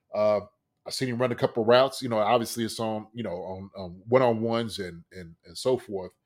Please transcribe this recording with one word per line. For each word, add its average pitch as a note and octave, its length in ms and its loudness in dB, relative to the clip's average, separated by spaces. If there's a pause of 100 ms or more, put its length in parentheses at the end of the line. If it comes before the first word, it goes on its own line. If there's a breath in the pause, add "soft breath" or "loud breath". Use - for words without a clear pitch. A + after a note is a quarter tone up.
(160)
Uh, G#2+ 240 2 (460)
I've - 80 -10
seen C3 160 -4
him A#2 80 -4
run B2 160 0
a - 20 -4
couple - 280 0
of G#2 40 0
routes. C3 340 6
You C3 60 -6
know, A2+ 120 0
obviously A2+ 440 0
it's A2 160 -6
on, A2 340 -4
you A#2 100 -8
know, F2+ 120 -6
on, F#2 400 -10
on F#2 320 -12
one-on-ones A2+ 720 2
and, E2+ 320 -10
and, E2+ 240 -16 (100)
and F2 120 -16
so B2+ 200 2
forth. F#2 340 -8 (140)